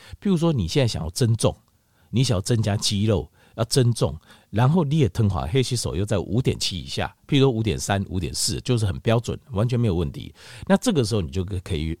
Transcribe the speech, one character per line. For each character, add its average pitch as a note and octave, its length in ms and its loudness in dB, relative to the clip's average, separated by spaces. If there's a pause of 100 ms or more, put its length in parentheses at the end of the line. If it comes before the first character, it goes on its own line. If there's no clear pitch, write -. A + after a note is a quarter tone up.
(200)
譬 - 80 -4
如 F#3+ 80 2
说 E3 160 2
你 G2 160 0
现 C#3+ 140 2
在 B2 40 4
想 D#2+ 160 -2
要 D#2+ 80 -6
增 A2+ 260 2
重， - 200 0 (540)
你 A#2+ 120 2
想 B2+ 140 2
要 F#2 40 0
增 A2+ 200 0
加 G#2 160 0
肌 G#2 300 -2
肉， F#2 240 0 (260)
要 A2+ 80 0
增 A#2+ 280 2
重， D#2+ 240 -2 (340)
然 B2 200 4
后 E3+ 140 4
你 C#3+ 140 0
也 C3 100 4
糖 G#2 200 2
化 C#2+ 200 -2
血 C3 140 2
吸 B2 120 -2
收 C#2 220 -2
又 F#2+ 80 0
在 G#2 140 0
五 G2 220 -2
点 B2 180 0
七 - 200 -4
以 C2+ 80 -10
下， E2+ 260 -6 (140)
譬 C#3+ 120 2
如 - 20 6
说 C3+ 100 6
五 A2+ 120 0
点 F2+ 160 0
三、 G2 300 -2
五 F2+ 120 -2
点 - 120 -4
四， - 280 -2
就 B2 180 0
是 G#2+ 80 0
很 E2+ 140 -2
标 A#2 180 2
准， - 200 -6 (120)
完 G#2+ 180 0
全 A#2+ 120 0
没 A#2+ 80 2
有 F2+ 60 2
问 E2 160 0
题。 - 220 -12 (340)
那 G3 100 4
这 A#3 160 2
个 C#3+ 100 4
时 A2 120 0
候 G#2+ 60 0
你 D2+ 100 -4
就 F2+ 140 -2
可 F2+ 300 -6
以 D#2+ 260 -2